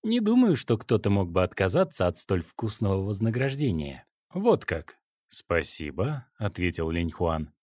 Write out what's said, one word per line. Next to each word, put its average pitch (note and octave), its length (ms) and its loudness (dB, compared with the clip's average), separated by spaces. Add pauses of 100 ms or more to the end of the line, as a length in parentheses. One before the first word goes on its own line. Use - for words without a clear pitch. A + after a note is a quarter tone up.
Не A#3 200 0
думаю, A3 340 6
что A#2 220 0
кто-то A2 320 0
мог G2 200 2
бы F2 140 2
отказаться F#2+ 640 0
от F2 80 0
столь F2+ 280 -2
вкусного G2 600 -2
вознаграждения". A2 1000 -2 (280)
"Вот G3+ 300 2
как". - 340 -6 (300)
"Спасибо", E2+ 960 -4 (120)
ответил F2+ 520 -2
Линь E2 220 -2
Хуан. D#2+ 400 -4 (120)